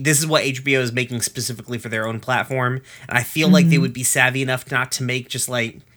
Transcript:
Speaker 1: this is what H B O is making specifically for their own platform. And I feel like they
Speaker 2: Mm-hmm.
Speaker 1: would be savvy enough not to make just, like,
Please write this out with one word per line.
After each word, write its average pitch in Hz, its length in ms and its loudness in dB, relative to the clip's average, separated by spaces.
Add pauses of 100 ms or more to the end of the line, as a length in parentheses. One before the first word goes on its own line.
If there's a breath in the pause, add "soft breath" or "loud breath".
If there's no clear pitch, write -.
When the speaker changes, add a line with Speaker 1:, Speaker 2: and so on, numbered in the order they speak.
Speaker 1:
this 147 180 2
is 160 80 -2
what 156 160 2
H 131 200 -4
B 139 140 2
O 131 40 2
is 120 100 -2
making 120 300 -4
specifically 117 580 -6
for - 100 -12
their 110 160 -2
own 113 140 -4
platform. 127 600 -2 (260 loud breath)
And 117 100 0
I 123 60 0
feel 160 260 0
like 180 200 8
they 160 60 6
Speaker 2:
Mm-hmm. 131 80 4
Speaker 1:
would 127 100 -2
be 127 100 -8
savvy 127 400 2
enough 131 260 -4
not 127 240 -2
to 131 100 -4
make 123 260 -4
just, - 200 -6
like, 120 300 -2 (180 soft breath)